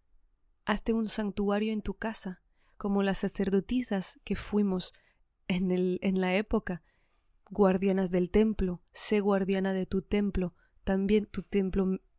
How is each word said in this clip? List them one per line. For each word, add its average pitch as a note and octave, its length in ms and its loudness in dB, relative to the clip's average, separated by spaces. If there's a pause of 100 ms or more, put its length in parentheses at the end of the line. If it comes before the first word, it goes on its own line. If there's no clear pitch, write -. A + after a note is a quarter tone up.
(640)
hazte G#3+ 300 0
un A3+ 120 0
santuario G#3 680 -2
en G#3+ 100 -4
tu G3+ 120 -6
casa, G#3 480 -8 (340)
como G3+ 260 0
las G3 160 2
sacerdotisas G3 1040 -2
que G3 120 -4
fuimos G3+ 580 -2 (520)
en F3+ 240 0
el, F#3 320 0
en F#3+ 180 0
la F#3 140 0
época, F#3 480 -2 (680)
guardianas F#3+ 600 2
del F3+ 200 0
templo, G3+ 600 2
sé - 300 -2
guardiana F#3+ 520 2
de F#3+ 140 -2
tu F#3+ 160 -2
templo, F#3+ 520 -2 (280)
también G3 440 2
tu - 160 -10
templo F#3+ 420 -2
m-, F#3+ 160 -2 (180)